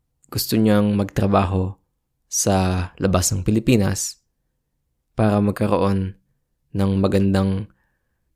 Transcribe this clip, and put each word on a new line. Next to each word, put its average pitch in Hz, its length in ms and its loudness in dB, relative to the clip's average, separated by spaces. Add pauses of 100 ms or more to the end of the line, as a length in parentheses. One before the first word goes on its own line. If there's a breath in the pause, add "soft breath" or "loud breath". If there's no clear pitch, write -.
(320)
gusto - 240 -4
niyang 104 400 2
magtrabaho 98 800 0 (480)
sa 92 720 -2
labas 95 400 0
ng 92 80 -6
Pilipinas 107 800 0 (880)
para 104 320 2
magkaroon 98 720 0 (560)
ng 98 240 0
magandang 98 720 0 (680)